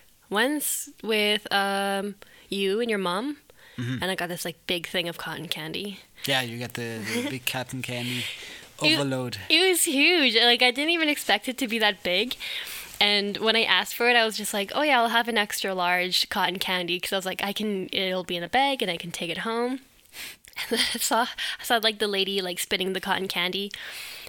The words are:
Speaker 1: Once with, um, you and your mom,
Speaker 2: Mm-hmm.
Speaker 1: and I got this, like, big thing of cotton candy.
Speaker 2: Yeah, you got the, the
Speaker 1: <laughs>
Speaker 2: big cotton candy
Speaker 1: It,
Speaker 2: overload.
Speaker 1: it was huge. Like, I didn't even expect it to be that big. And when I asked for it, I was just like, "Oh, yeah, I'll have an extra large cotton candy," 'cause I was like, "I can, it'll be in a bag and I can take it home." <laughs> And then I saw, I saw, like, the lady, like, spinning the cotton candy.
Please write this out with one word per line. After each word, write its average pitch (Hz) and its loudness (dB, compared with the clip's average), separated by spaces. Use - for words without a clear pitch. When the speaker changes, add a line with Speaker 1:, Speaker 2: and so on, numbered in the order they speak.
Speaker 1:
Once 277 0
with, 208 0
um, 196 0
you 196 0
and 240 0
your 214 2
mom, 196 -2
Speaker 2:
Mm-hmm. 123 -4
Speaker 1:
and 180 -2
I 190 0
got 175 -4
this, 170 -8
like, 170 -8
big 175 -2
thing 170 -2
of 165 -8
cotton 160 -8
candy. 175 -6
Speaker 2:
Yeah, 139 2
you 117 -6
got 120 -8
the, 117 -6
the 240 -2
Speaker 1:
<laughs> 294 -4
Speaker 2:
big 127 -8
cotton 127 -4
candy 123 -4
Speaker 1:
It, 151 6
Speaker 2:
overload. 131 -2
Speaker 1:
it 349 6
was 339 4
huge. 285 4
Like, 233 6
I 247 8
didn't 285 0
even 330 2
expect 220 0
it 247 -4
to 254 -2
be 220 0
that 208 2
big. 190 0
And 208 2
when 220 2
I 226 4
asked 185 2
for 240 4
it, 247 6
I 226 6
was 214 -4
just 208 -6
like, 202 -4
"Oh, 269 2
yeah, 277 6
I'll 233 4
have 233 2
an 233 0
extra 208 -2
large 180 2
cotton 185 0
candy," 180 -2
'cause - -4
I - 0
was 190 -2
like, - -4
"I 202 -2
can, 202 -2
it'll 185 -2
be 180 -6
in 170 -4
a 170 -8
bag 269 2
and 190 -2
I 170 -4
can 170 -10
take 170 -6
it 160 -6
home." 233 -2
<laughs> - -20
And 180 0
then - 2
I 240 -6
saw, 233 2
I - -4
saw, 247 4
like, 214 2
the 214 2
lady, 196 0
like, 180 -4
spinning 190 0
the 190 -2
cotton 190 -2
candy. 185 -2